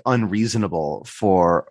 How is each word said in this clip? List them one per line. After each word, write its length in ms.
unreasonable 1040
for 600